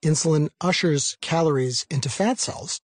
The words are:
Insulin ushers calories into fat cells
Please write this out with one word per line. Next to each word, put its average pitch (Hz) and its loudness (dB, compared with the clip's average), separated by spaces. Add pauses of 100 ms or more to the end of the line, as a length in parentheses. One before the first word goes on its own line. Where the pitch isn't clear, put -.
Insulin 156 2 (120)
ushers 170 0
calories 143 0
into 143 -2
fat 214 0
cells - -8 (100)